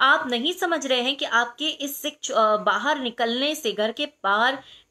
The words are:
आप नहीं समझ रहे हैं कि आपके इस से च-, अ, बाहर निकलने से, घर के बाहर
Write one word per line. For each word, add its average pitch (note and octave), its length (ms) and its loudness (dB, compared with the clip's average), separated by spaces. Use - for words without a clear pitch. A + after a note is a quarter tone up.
आप C#4 260 6
नहीं B3 260 -2
समझ E4+ 340 -2
रहे B3+ 140 2
हैं C4+ 160 -2
कि D4 80 -6
आपके A#3+ 440 0
इस C#4+ 280 -8
से D4 260 -8
च-, - 80 -8
अ, G#3+ 260 4
बाहर G#3 440 0
निकलने B3 540 -2
से, A3+ 180 -2
घर G#3+ 200 -2
के D4 140 -4
बाहर A#3+ 520 0